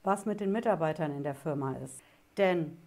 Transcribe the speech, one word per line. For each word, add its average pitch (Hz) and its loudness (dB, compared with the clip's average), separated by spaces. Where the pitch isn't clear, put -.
was 196 0
mit 208 -2
den 196 0
Mitarbeitern 170 2
in 143 -4
der 147 -2
Firma 139 -2
ist. 131 -10
Denn 180 2